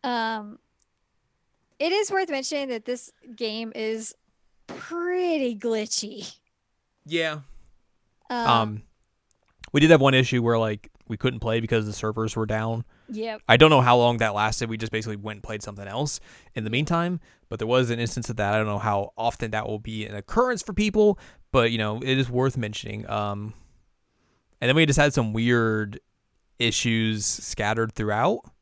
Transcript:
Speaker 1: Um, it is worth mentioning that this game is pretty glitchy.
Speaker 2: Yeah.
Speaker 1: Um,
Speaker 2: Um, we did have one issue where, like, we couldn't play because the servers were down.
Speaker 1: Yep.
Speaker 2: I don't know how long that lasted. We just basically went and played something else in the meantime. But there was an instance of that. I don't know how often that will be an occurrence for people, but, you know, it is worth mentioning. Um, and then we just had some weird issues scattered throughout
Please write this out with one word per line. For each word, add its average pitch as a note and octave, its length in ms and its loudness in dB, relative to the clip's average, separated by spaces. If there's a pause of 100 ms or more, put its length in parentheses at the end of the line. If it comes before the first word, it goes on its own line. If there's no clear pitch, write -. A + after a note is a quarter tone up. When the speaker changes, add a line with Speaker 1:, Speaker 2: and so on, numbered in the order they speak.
Speaker 1:
Um, A3 540 -4 (1200)
it E4 140 0
is G4+ 180 0
worth F#4+ 180 -2
mentioning C#4 400 -4
that A3+ 180 -8
this B3 240 -6 (260)
game A3 380 -6
is A3 400 -4 (520)
pretty E4+ 920 -4
glitchy. A3 800 -6 (720)
Speaker 2:
Yeah. D#3 320 -4 (920)
Speaker 1:
Um, A#3+ 220 -2
Speaker 2:
Um, G#2+ 320 0 (920)
we C#3+ 80 6
did D#3+ 120 8
have D3 100 10
one C3+ 100 6
issue B2+ 300 4
where, A#2 160 2
like, G#2+ 320 -4 (160)
we A2 100 -6
couldn't B2 240 -2
play A#2 200 0
because A2 260 0
the G#2+ 60 -6
servers A2 440 -4
were A2 100 -2
down. A2+ 380 -4 (280)
Speaker 1:
Yep. G#3+ 360 -8
Speaker 2:
I A2+ 80 8
don't D#3 140 10
know C#3 100 8
how B2 160 6
long A#2+ 220 4
that A2 160 0
lasted. G#2+ 360 -2
We A2+ 60 -4
just A2 160 -8
basically A2 240 -4
went G#2 220 -10
and G2 40 -20
played G#2+ 200 -8
something G2+ 260 -14
else C3 320 -4 (340)
in A2 100 -6
the G#2+ 60 -4
meantime. E3+ 480 0 (300)
But A2+ 100 -8
there A2 80 -4
was B2 240 4
an A#2 100 -2
instance A#2+ 300 -4
of A2 60 -6
that. G#2 180 0
I - 40 2
don't A2 80 0
know G#2 120 -2
how G2+ 400 -2
often A#2 320 -4
that A2 180 -4
will G#2+ 120 -6
be A2 260 -8
an G#2 80 -12
occurrence A#3 480 -2
for G#3 100 -10
people, G#3 460 2 (320)
but, A#2 220 4
you A#2 60 0
know, G#2+ 240 0
it C3 160 2
is B2 120 0
worth B2+ 260 2
mentioning. A2 540 -6
Um, G#2 440 -4 (1040)
and A#2+ 80 0
then C3+ 80 4
we D#3+ 100 6
just C#3 140 2
had D3 120 6
some A2 200 0
weird A2 680 0 (600)
issues A2+ 680 0
scattered A2 680 -4
throughout A2+ 520 0 (180)